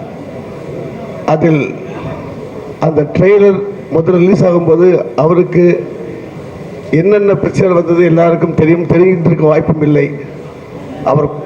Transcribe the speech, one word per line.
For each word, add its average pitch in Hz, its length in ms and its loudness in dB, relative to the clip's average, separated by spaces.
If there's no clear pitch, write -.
அதில் 156 480 0
அந்த 151 220 0
ட்ரெய்லர் 196 580 4
முதல்ல 165 160 0
ரிலீஸ் 180 340 4
ஆகும்போது 175 600 4
அவருக்கு 175 680 2
என்னென்ன 196 440 2
பிரச்சனை 180 380 0
வந்தது 170 320 2
எல்லாருக்கும் 165 500 2
தெரியும், 165 320 2
தெரிந்திருக்க 170 580 2
வாய்ப்பும் 156 380 2
இல்லை. 147 280 2
அவர் 147 240 0